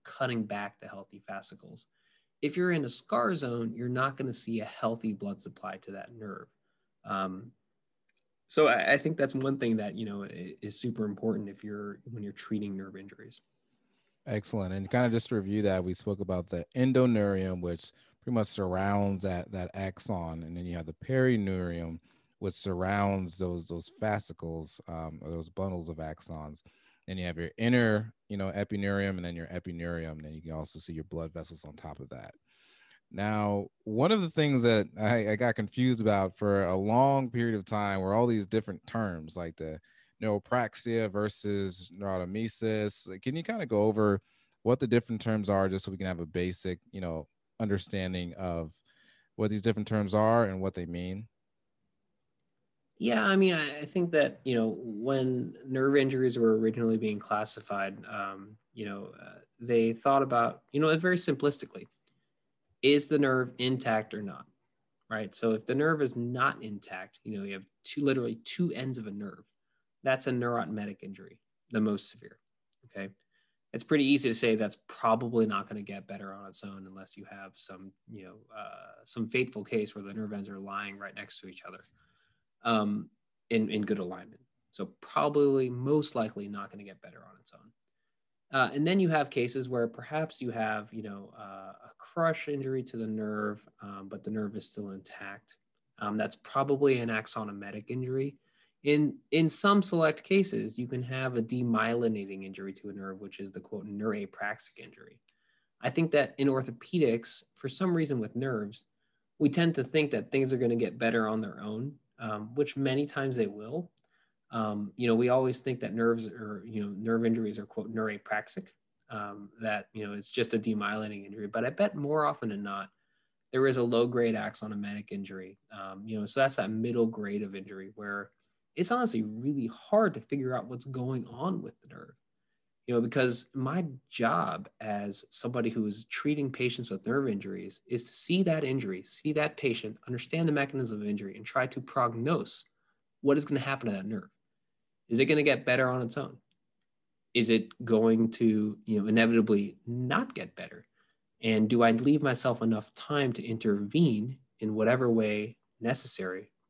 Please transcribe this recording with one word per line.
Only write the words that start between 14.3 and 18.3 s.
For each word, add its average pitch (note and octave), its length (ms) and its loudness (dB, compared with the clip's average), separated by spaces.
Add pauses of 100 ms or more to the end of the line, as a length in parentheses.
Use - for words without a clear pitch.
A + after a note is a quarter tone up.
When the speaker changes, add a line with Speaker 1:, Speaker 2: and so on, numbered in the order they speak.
Speaker 2:
And F#2+ 160 -4
kinda B2 200 4
just A2+ 200 0
to A#2+ 60 0
review G#2 280 0
that, F#2+ 200 2
we F2+ 100 -2
spoke G2 260 -4
about F2+ 280 -4
the E2+ 180 -6 (100)
endoneurium, G#2 840 4
which F2 300 -6 (300)
pretty B2+ 140 -4